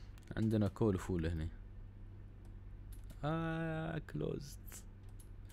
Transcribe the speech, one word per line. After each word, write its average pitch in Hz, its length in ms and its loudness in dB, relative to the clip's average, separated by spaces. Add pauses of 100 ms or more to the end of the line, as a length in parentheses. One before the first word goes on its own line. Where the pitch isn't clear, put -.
(360)
عندنا 110 320 8
كول 98 300 6
فول 87 280 2
هني. 82 220 2 (1800)
آه، 160 720 2
closed. - 600 -2 (960)